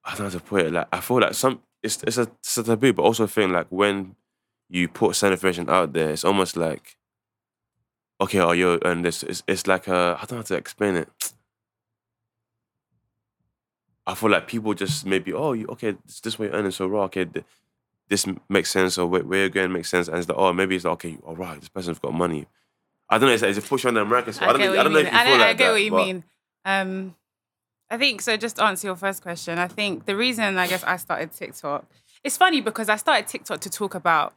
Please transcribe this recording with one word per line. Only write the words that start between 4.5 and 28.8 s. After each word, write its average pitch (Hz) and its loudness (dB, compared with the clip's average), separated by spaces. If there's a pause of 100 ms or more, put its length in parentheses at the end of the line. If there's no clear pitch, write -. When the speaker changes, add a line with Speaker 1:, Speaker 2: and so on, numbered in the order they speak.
Speaker 1:
you 87 0
put - 0
certain 98 4
information 87 -2
out 85 4
there, 78 0
it's 78 -6
almost 95 0
like, 82 -4 (1300)
okay, 95 0
oh, 87 6
you're, 87 4
and 87 0
this, 85 -2
it's, - -8
it's - -2
like 92 0
a, 90 2
I - -12
don't - -12
know 120 -6
how 113 -8
to 95 -4
explain 98 -2
it. 82 -2 (3000)
I 92 -4
feel 107 0
like 87 0
people 107 -4
just - -4
maybe, 95 -2
"Oh, 139 -2
you, 110 -6
okay, 110 -6
this, - -20
this - -8
way 110 -4
you're 73 -6
earning, 98 -2
so 92 -4
raw, 101 0
okay, 92 -2
th-, 82 -10 (640)
this 101 0
m-, 95 -4
makes 95 0
sense, 92 2
or 90 0
where, 87 0
where 92 -2
you're 95 2
going 92 0
makes 85 -6
sense," 90 0
and 80 -4
it's 85 -4
like, 82 0
"Oh, 92 2
maybe 95 0
it's 87 -6
like, 82 0
okay, 82 -10
all 80 -12
right, 82 -10
this - -20
person's 87 -8
got 64 -6
money." 82 -2 (640)
I 110 4
don't 127 6
know, 123 6
it's, 113 2
it's 101 2
a 104 -4
push 131 -4
on 123 0
the 107 2
American 113 0
side. - -2
I 226 6
don't 135 4
Speaker 2:
I - 4
get - -
Speaker 1:
know, 190 2
Speaker 2:
what 190 2
Speaker 1:
I - 6
don't 151 4
Speaker 2:
you - 0
Speaker 1:
know 156 6
if 151 4
Speaker 2:
mean. - -4
Speaker 1:
you 226 8
feel 247 4
Speaker 2:
I, - 6
I 226 6
Speaker 1:
like 226 0
Speaker 2:
get 254 4
Speaker 1:
that, 233 4
Speaker 2:
what 208 2
you 214 -2
Speaker 1:
but 185 4
Speaker 2:
mean. 185 -8 (400)
Um, 190 -4 (720)
I 233 -6
think, 254 -2
so 220 -2
just 220 -6
to - 2
answer 202 0